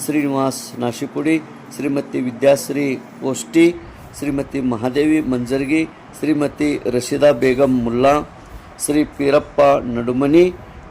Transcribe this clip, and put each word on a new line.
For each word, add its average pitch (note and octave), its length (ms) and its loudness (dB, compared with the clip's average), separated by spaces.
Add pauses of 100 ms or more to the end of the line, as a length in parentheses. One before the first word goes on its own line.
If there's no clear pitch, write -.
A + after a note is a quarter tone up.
ಶ್ರೀನಿವಾಸ್ C#3 760 -2
ನಾಶಿಪುಡಿ, C#3+ 600 -2 (380)
ಶ್ರೀಮತಿ C#3 440 -4
ವಿದ್ಯಾಶ್ರೀ C3+ 760 0
ಕೋಷ್ಟಿ, C3+ 800 0 (440)
ಶ್ರೀಮತಿ C#3 420 -4
ಮಹಾದೇವಿ B2+ 600 0
ಮಂಜರ್ಗಿ, C3+ 640 -2 (340)
ಶ್ರೀಮತಿ D3 600 -2 (120)
ರಶೀದಾ C#3 420 2
ಬೇಗಂ B2+ 520 2
ಮುಲ್ಲಾ, C3 380 2 (600)
ಶ್ರೀ D3+ 200 0
ಪೀರಪ್ಪ C#3+ 560 0 (240)
ನಡುಮನಿ, C3 680 2 (380)